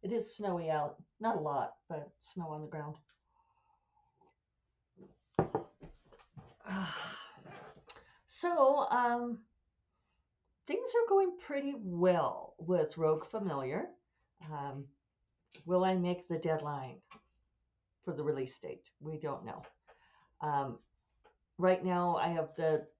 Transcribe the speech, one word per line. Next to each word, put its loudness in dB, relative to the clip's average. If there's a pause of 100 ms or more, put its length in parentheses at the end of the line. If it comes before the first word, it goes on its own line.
It -2
is -2
snowy -2
out, -2 (160)
not 0
a -2
lot, -2 (160)
but -8 (120)
snow -10
on -6
the -10
ground. -8 (3750)
<sighs> -4 (1400)
So, 4
um, 2 (1300)
things -4
are 4
going 6 (120)
pretty -2
well 2
with 2
Rogue 4
Familiar. -4 (640)
Um, -6 (800)
will 4
I 4
make 0
the 0
deadline -2 (1040)
for -6
the -6
release -2
date? -12 (120)
We -8
don't -6
know. -10 (760)
Um, -2 (800)
right 4
now, 2
I 2
have 0
the 2 (140)